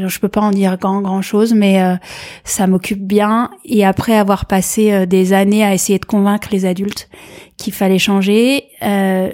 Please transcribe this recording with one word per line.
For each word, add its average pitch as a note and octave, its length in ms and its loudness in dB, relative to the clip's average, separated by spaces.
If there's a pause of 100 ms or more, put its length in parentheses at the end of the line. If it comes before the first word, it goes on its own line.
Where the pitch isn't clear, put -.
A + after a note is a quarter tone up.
je - 120 -8
peux G3+ 100 -2
pas G#3+ 100 -2
en G#3+ 120 2
dire G3 260 0
grand, G3 240 -2
grand F#3+ 200 -2
chose, A3 320 0
mais, G3 280 4
euh, F#3 140 0 (500)
ça - 200 -2
m'occupe F#3+ 400 -2
bien. G#3 440 0 (160)
Et G#3+ 180 2
après F#3+ 320 2
avoir G3+ 300 0
passé, G#3 480 0
euh, F#3+ 120 2
des F#3 280 2
années G3+ 320 2
à G3 80 2
essayer F#3+ 260 0
de - 60 -12
convaincre G3+ 460 0
les F#3+ 140 -2
adultes F#3+ 440 -6 (480)
qu'il - 160 -10
fallait F#3+ 260 2
changer, A3 640 2 (200)
euh, F#3+ 500 0